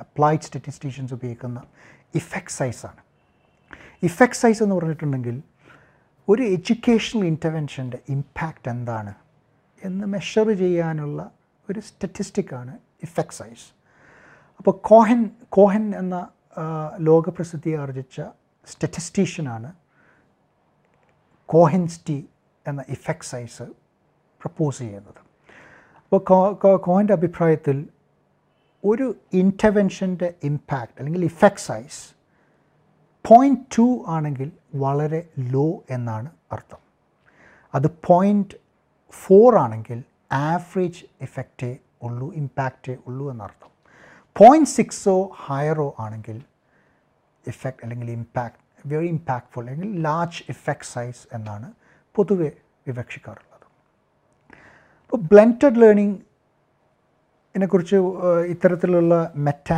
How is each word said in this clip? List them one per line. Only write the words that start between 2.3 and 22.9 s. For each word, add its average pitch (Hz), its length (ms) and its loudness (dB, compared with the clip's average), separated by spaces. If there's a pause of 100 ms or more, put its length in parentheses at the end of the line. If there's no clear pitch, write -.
size 127 280 -6
ആണ്. - 140 -20 (1000)
effect 240 400 2
size 226 200 4
എന്ന് 202 120 0
പറഞ്ഞിട്ടുണ്ടെങ്കിൽ 143 640 -4 (920)
ഒരു 226 140 2
എഡ്യൂക്കേഷണൽ 220 840 0
ഇൻ്റർവെൻഷൻ്റെ 151 760 -4 (100)
ഇമ്പാക്റ്റ് 139 640 -8
എന്താണ് 117 420 -8 (680)
എന്ന് 190 240 -6
measure 202 400 -2 (100)
ചെയ്യാനുള്ള 165 640 -2 (480)
ഒരു 202 120 -8
സ്റ്റാറ്റിസ്റ്റിക്കാണ് 185 960 -10 (280)
effect - 360 -8
size. - 280 -20 (920)
അപ്പോൾ - 180 0 (140)
കോഹൻ, 226 320 8 (280)
കോഹൻ 202 360 4 (100)
എന്ന, 180 200 -6 (420)
ആ, 165 80 -8 (360)
ലോകപ്രസിദ്ധി 165 760 2
ആർജിച്ച 135 420 -10 (500)
statistician-ആണ് 156 1040 -6 (1800)
കോഹൻസ്റ്റി 165 680 2 (480)
എന്ന 143 220 -8
effect - 420 -10